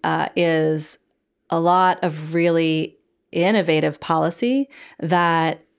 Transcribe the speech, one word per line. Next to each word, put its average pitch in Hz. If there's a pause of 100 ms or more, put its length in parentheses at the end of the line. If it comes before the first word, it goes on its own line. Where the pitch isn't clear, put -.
uh, 160
is 156 (500)
a 165
lot 180
of 156
really 165 (340)
innovative 170
policy 202 (300)
that 165 (180)